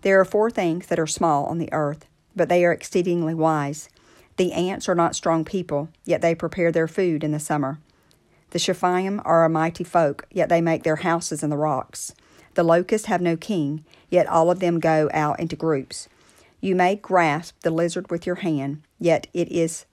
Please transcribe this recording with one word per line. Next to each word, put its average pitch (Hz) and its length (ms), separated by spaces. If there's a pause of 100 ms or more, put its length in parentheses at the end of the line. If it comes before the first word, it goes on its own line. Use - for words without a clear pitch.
There 196 160
are 190 80
four 214 240
things 180 380
that 170 120
are 160 80
small 147 380
on 165 120
the 160 160
earth, 151 320 (280)
but 170 140
they 175 160
are 170 80
exceedingly 175 640
wise. 156 560 (480)
The 180 160
ants 180 340
are 185 80
not 170 220
strong 165 260
people, 156 460 (160)
yet 170 160
they 170 120
prepare 170 380
their 165 160
food 160 380
in 151 80
the 151 80
summer. 151 360 (760)
The - 60
Shephaim 185 680
are 165 180
a 160 60
mighty 165 340
folk, 160 480
yet - 160
they 170 140
make 165 220
their 156 120
houses 165 480
in 151 60
the 147 80
rocks. 147 560 (400)
The 175 100
locusts 180 440
have 226 120
no 170 160
king, 156 480 (260)
yet 175 180
all 165 220
of 180 120
them 170 180
go 156 340
out 151 280
into 160 160
groups. 156 500 (540)
You 190 120
may 185 220
grasp 170 680
the 170 80
lizard 170 400
with 170 160
your 180 120
hand, 147 440 (160)
yet 165 360
it 175 180
is 165 420